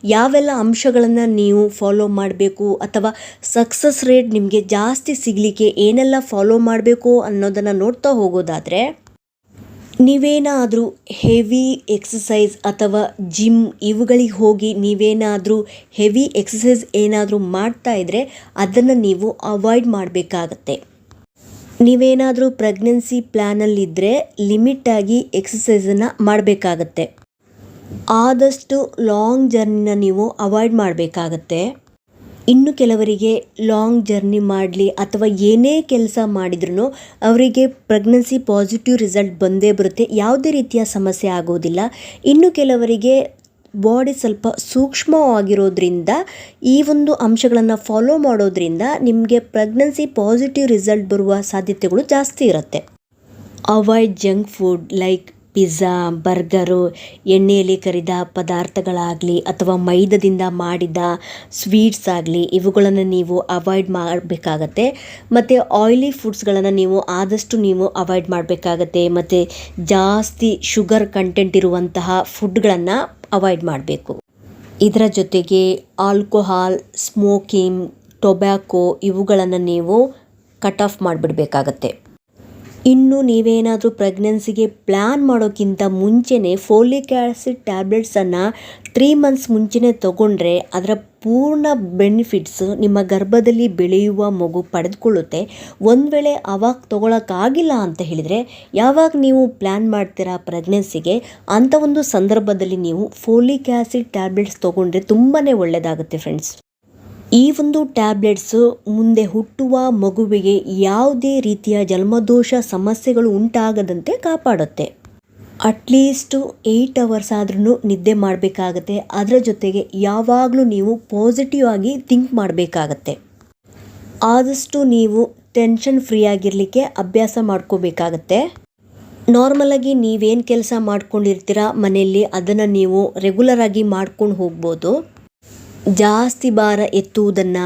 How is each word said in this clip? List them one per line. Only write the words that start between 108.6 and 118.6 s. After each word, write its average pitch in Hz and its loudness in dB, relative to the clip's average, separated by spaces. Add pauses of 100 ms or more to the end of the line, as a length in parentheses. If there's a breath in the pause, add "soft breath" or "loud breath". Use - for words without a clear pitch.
ಮುಂದೆ 220 2
ಹುಟ್ಟುವ 254 -2
ಮಗುವಿಗೆ 196 0
ಯಾವುದೇ 240 0
ರೀತಿಯ 208 -2
ಜನ್ಮದೋಷ 220 2
ಸಮಸ್ಯೆಗಳು 226 -2
ಉಂಟಾಗದಂತೆ 214 -2
ಕಾಪಾಡುತ್ತೆ. 269 -2 (800)
ಅಟ್ಲೀಸ್ಟ್ 269 0 (100)
ಏಟ್ 247 0
ಅವರ್ಸ್ 220 -2
ಆದ್ರೂ 208 0
ನಿದ್ದೆ 196 2
ಮಾಡ್ಬೇಕಾಗತ್ತೆ. 190 -2